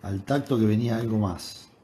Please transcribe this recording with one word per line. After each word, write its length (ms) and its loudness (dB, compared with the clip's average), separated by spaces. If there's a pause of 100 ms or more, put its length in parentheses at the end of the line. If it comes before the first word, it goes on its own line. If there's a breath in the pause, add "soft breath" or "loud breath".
al 200 -6
tacto 360 0
que 60 4
venía 320 2
algo 220 0
más. 500 -4 (160)